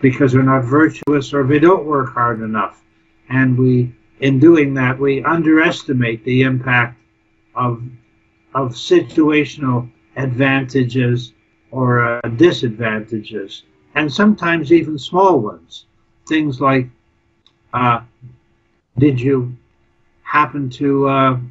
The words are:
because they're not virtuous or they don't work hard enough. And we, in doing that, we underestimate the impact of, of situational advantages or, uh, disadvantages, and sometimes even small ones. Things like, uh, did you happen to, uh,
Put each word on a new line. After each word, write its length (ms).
because 300
they're 120
not 200
virtuous 680
or 100
they 160
don't 260
work 280
hard 280
enough. 420
And 280
we, 340
in 200
doing 360
that, 240
we 240
underestimate 1000
the 200
impact 560
of, 260
of 200
situational 1160
advantages 1160
or, 300
uh, 200
disadvantages, 1300
and 180
sometimes 580
even 280
small 400
ones. 460
Things 340
like, 260
uh, 280
did 200
you 360
happen 480
to, 400
uh, 300